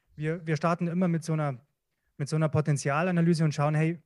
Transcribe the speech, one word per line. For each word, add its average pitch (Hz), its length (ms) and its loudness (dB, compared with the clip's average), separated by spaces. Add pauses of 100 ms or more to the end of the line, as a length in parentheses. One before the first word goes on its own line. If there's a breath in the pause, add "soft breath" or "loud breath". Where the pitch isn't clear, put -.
(160 soft breath)
Wir, 160 280 -6
wir 160 120 0
starten 170 320 0
immer 180 180 0
mit 165 160 0
so 165 120 -4
einer, 147 220 -2 (640)
mit 143 100 -6
so - 80 -4
einer 160 120 2
Potenzialanalyse 160 960 2
und 147 100 2
schauen, 151 220 0
hey, 160 300 0